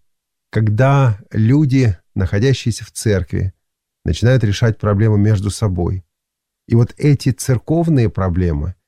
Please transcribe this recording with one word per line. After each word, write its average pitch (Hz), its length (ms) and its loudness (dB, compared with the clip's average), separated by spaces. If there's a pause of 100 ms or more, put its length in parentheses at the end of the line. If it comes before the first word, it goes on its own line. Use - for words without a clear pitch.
(500)
Когда 117 680 2 (120)
люди, 123 680 2 (180)
находящиеся 107 680 -2
в - 60 -20
церкви, 92 640 -2 (520)
начинают 113 400 2
решать 110 340 0
проблемы 104 400 2
между 101 320 2
собой, 90 540 -4 (640)
и 113 80 -2
вот 120 220 2
эти 143 340 0
церковные 139 800 0
проблемы 87 680 -2 (140)